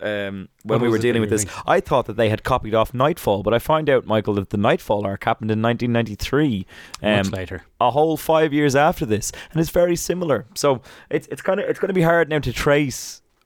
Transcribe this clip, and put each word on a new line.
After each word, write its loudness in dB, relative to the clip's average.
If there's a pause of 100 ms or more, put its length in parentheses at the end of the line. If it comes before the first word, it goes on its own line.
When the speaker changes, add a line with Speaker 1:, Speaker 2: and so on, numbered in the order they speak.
Speaker 1:
um, -6 (140)
Speaker 2:
What 0
Speaker 1:
when 0
we 2
Speaker 2:
was 2
Speaker 1:
were 2
Speaker 2:
it -2
Speaker 1:
dealing 2
Speaker 2:
that 0
Speaker 1:
with 2
Speaker 2:
you -4
Speaker 1:
this, -12
Speaker 2:
were -4
Speaker 1:
I 4
thought 0
that -8
they 2
had -2
copied -2
off 2
Nightfall, 0
but 2
I 4
found 0
out, 2
Michael, 0
that -2
the -4
Nightfall 0
arc -8
happened -2
in 0
nineteen 0
ninety-three. -2 (380)
Speaker 2:
Much 2
Speaker 1:
Um, -4
Speaker 2:
later. -8 (160)
Speaker 1:
a 4
whole 2
five 2
years 2
after 2
this, -2 (200)
and 0
it's -2
very 2
similar. -2
So 0 (300)
it's, -4
it's -12
kinda, 0
it's -4
gonna -2
be 2
hard 4
now 0
to -4
trace -2 (240)